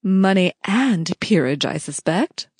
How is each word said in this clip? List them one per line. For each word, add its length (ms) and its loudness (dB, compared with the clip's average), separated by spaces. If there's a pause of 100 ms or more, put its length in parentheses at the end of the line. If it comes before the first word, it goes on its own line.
Money 500 2 (120)
and 540 0
peerage, 460 0
I 120 -4
suspect. 720 -4 (100)